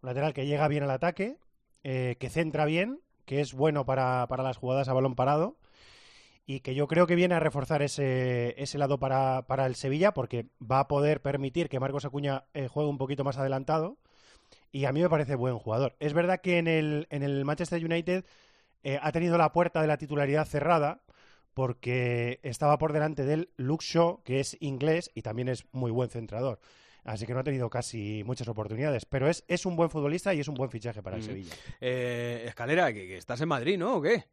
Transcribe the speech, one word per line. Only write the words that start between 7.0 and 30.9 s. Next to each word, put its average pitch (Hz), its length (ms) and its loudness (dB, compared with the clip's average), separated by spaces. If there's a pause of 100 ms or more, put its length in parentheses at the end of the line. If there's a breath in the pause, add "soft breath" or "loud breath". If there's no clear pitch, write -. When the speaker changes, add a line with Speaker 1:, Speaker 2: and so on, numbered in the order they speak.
Speaker 1:
que 175 80 4
viene 180 200 4
a 165 60 4
reforzar 143 400 0
ese, 127 800 0
ese 143 140 -6
lado 139 220 2
para, 131 480 2
para 131 180 0
el 131 120 -2
Sevilla 151 360 2
porque 120 320 -4 (160)
va 127 200 2
a 143 80 2
poder 147 340 2
permitir 139 480 -2
que 131 100 -2
Marcos 135 240 -4
Acuña, 143 480 -4
eh, 135 160 -6
juegue 147 220 0
un 143 80 -4
poquito 135 260 -2
más 135 140 -2
adelantado 147 580 -2 (760 soft breath)
y 139 140 -2
a 135 80 0
mí 147 80 2
me 180 80 6
parece 147 280 2
buen 123 220 0
jugador. 117 420 0
Es 151 120 -2
verdad 175 300 2
que 180 160 2
en 165 100 2
el, 151 400 2
en 143 140 -4
el 139 240 0
Manchester 165 360 -2
United, 170 440 0 (600 soft breath)
eh, 139 140 -2
ha 147 120 -2
tenido 170 260 2
la 156 140 6
puerta 170 280 2
de 156 80 4
la 151 80 2
titularidad 147 480 0
cerrada 156 560 2 (540 soft breath)
porque 123 880 -2
estaba 147 360 2
por 156 140 0
delante 151 320 0
del 156 320 0
Luke 143 300 -2
Shaw, 170 380 2
que 131 160 0
es - 200 -6
inglés 151 540 -2
y 113 80 -10
también 117 260 -4
es 127 240 -4
muy 127 180 -2
buen 120 200 0
centrador. 117 480 -6 (460 soft breath)
Así 110 220 -6
que 123 80 -4
no 127 60 -2
ha 131 40 -4
tenido 131 240 -2
casi 107 560 -6
muchas 123 240 -6
oportunidades, 110 560 -2
pero 135 240 0
es, 165 180 -2
es 175 200 -2
un 175 100 -2
buen 165 140 4
futbolista 156 440 -2
y 151 60 0
es 139 80 -4
un 147 60 -6
buen 131 160 -4
fichaje 110 320 -8